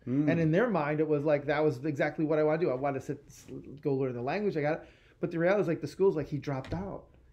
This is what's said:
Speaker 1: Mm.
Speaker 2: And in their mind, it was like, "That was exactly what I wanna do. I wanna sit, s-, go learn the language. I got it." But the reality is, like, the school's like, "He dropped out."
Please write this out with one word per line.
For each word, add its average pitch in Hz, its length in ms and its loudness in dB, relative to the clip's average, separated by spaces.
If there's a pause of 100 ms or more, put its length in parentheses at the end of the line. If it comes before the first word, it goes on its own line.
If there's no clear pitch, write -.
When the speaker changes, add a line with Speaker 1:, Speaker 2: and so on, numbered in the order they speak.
Speaker 1:
Mm. 143 240 0
Speaker 2:
And 165 100 2
in 160 120 4
their 214 180 4
mind, 151 300 0
it 156 80 2
was 147 160 2
like, 147 220 2
"That 147 180 2
was 135 220 2
exactly 151 400 0
what 151 120 2
I 151 60 4
wanna 156 160 2
do. 180 100 2
I 131 60 0
wanna 135 240 -2
sit, 139 260 -8
s-, - 220 -20 (340)
go 143 120 0
learn 131 200 0
the 120 80 -6
language. 165 360 -2
I 151 40 -2
got 147 180 0
it." - 20 -18 (400)
But 165 100 -2
the 170 80 -4
reality 190 220 4
is, 156 80 0
like, 160 100 -2
the 147 80 -8
school's - 300 2
like, 143 100 -4
"He 151 100 -6
dropped 131 360 -6
out." 170 320 -8 (280)